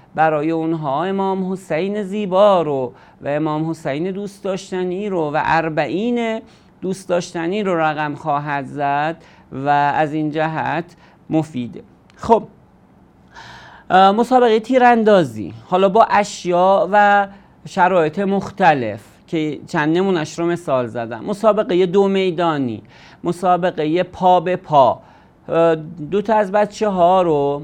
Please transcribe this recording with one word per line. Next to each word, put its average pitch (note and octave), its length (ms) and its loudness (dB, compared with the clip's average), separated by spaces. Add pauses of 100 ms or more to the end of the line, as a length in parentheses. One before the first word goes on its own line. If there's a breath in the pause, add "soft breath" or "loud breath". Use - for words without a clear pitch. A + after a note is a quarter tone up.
(160 loud breath)
برای D#3 360 0
اونها D#3+ 520 -2
امام F#3+ 480 -2
حسین F#3+ 520 -4
زیبا G3 580 2
رو C3+ 320 -4 (280 loud breath)
و C#3 60 -10
امام D3+ 420 -2
حسین D#3+ 420 -6
دوست G3 320 -12
داشتنی F#3 680 -6
رو D#3+ 220 -2
و D3+ 120 -2
اربعین F3 1000 -2 (400 soft breath)
دوست F#3 280 -8
داشتنی F3 540 -4
رو F#3+ 120 -2
رقم D3+ 400 -2
خواهد D3 500 -4
زد C#3+ 520 -4 (340 loud breath)
و C3+ 180 -4
از C#3+ 440 2
این D3+ 180 -2
جهت D#3 640 -4 (340 soft breath)
مفیده. C#3+ 540 -4 (320)
خب، G#3+ 280 2 (1500 loud breath)
اه، F#3+ 220 6
مسابقه A#3 480 2
تیراندازی، G#3 920 4 (140)
حالا F#3+ 220 2
با G#3+ 140 4
اشیاء F#3 880 2
و G3+ 360 4 (400 loud breath)
شرایط F3 520 2
مختلف E3 840 0 (240)
که D#3 400 -4
چند D#3+ 300 0
نمونش F3+ 420 -2
رو E3+ 60 -2
مثال D#3+ 420 -2
زدم، A2+ 380 -10
مسابقه G3+ 600 0
دو G3 220 2
میدانی، E3 760 -2 (400 loud breath)
مسابقه F3 800 0
پا F3+ 360 2
به F3 160 -2
پا، C3+ 440 2 (500 soft breath)
اه، E3 260 2 (360)
دو G3+ 100 0
تا G#3+ 140 -2
از G#3 160 0
بچه‌ها G3 680 2
رو، D3 420 0